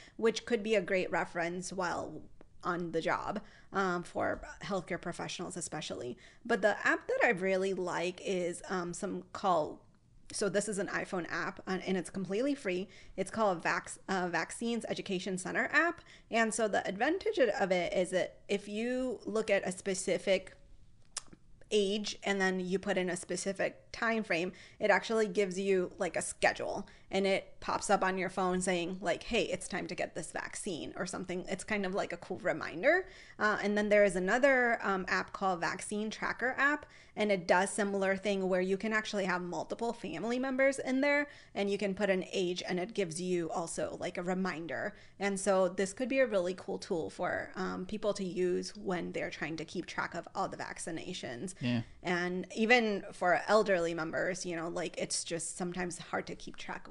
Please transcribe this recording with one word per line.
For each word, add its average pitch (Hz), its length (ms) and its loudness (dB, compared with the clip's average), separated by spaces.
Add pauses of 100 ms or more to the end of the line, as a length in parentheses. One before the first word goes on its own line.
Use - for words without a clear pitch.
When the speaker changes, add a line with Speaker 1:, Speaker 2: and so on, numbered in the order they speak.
(180)
Speaker 1:
which 226 280 0
could 226 180 0
be 220 120 0
a 202 60 4
great 185 300 0
reference 175 600 -2
while 170 500 -4 (420)
on 175 280 -2
the 160 100 0
job, 160 380 0 (340)
um, 180 300 2
for 202 380 -2 (220)
healthcare 180 380 -4
professionals 170 560 -6
especially. - 600 -6 (260)
But 226 200 0
the 208 120 6 (120)
app 320 200 2
that 508 160 2
I 269 60 8
really 190 460 2
like 175 480 -2
is, 180 460 -2
um, 175 240 -2
some 180 300 -4 (100)
called, 165 460 2 (520)
so - 160 0
this 202 220 0
is 196 80 -2
an 190 120 -2
iPhone 175 400 -4
app, 170 380 -4
uh, 190 200 -2
and 190 100 2
it's 175 140 -4
completely 202 420 0
free. 190 340 -2 (300)
It's 190 140 -2
called 202 320 2
Vac-, 170 340 0 (100)
uh, 185 220 2
Vaccines 220 580 -2
Education 185 520 -2
Center - 340 -2
app. 330 280 4 (280)
And 220 240 4
so 220 140 2
the 196 200 2
advantage 311 520 0
of 202 320 4
it 180 220 2
is 180 180 2
that 180 260 0 (100)
if 202 220 -2
you 247 560 -2
look 208 240 0
at 196 180 4
a 185 40 0
specific 190 840 0 (1200)
age 208 500 0
and 196 160 0
then 185 200 2
you 180 180 0
put 190 200 -2
in 180 120 2
a 170 80 -2
specific - 760 -4
time 226 320 0
frame, 180 280 0 (280)
it 214 120 4
actually 220 360 2
gives 185 320 2
you, 190 380 2
like, 180 180 -2
a 165 60 0
schedule, - 680 0 (220)
and 196 180 2
it - 320 0
pops - 300 -2
up 190 140 4
on 185 140 2
your 180 120 0
phone 185 320 2
saying, 180 400 0
like, 170 220 0
"Hey, 220 200 2
it's - 240 -4
time 175 200 -4
to 175 80 -6
get - 200 -4
this 170 160 -8
vaccine," - 640 -6
or 185 100 -4
something. 180 440 -6
It's 190 160 -4
kind 202 200 0
of 185 80 -2
like 190 200 -2
a 170 40 -6
cool 180 220 -8
reminder. 180 640 2 (320)
Uh, 208 240 4
and 208 160 2
then 208 120 2
there 208 160 10
is 185 100 4
another, 240 680 6
um, 190 280 0
app 185 240 0
called 190 260 0
Vaccine 208 500 -2
Tracker - 480 -2
app, 294 280 2 (320)
and 208 160 4
it 180 140 0
does 185 220 6
similar 196 460 2
thing 190 320 0
where 185 140 4
you 190 160 2
can 220 160 -2
actually 214 320 0
have 180 160 0
multiple 175 500 -4
family 214 480 -4
members 269 400 2
in 262 220 0
there, 285 260 4 (260)
and 202 160 0
you 202 80 2
can 196 160 0
put 202 160 2
an 190 220 2
age, 180 340 0
and 180 140 0
it 175 140 -4
gives 170 260 -2
you 175 320 0
also, - 480 -2
like, 175 180 -4
a 185 60 -2
reminder. 170 720 -2 (240)
And 196 180 0
so 190 300 6
this 190 240 -2
could 254 160 -4
be 269 120 2
a 262 60 6
really 190 320 2
cool 185 200 -6
tool 180 320 -2
for, - 460 -2
um, 185 300 -4
people 208 280 -2
to 196 100 -6
use 180 540 0
when 180 340 -2
they're 170 180 -4
trying 160 280 -6
to 156 80 -8
keep 165 200 -6
track - 300 -4
of 170 180 -8
all 185 140 0
the - 80 -10
vaccinations. - 1040 -8
Speaker 2:
Yeah. 120 220 0 (200)
Speaker 1:
And 180 540 -2
even 220 560 4
for 175 380 4
elderly 208 320 6
family 170 140 0
members, 160 500 -2
you 175 100 -4
know, 165 140 -4
like, 175 280 -4
it's - 260 -2
just - 340 -6
sometimes 180 400 -4
hard - 300 -6
to 170 80 -8
keep - 200 -12
track - 360 -10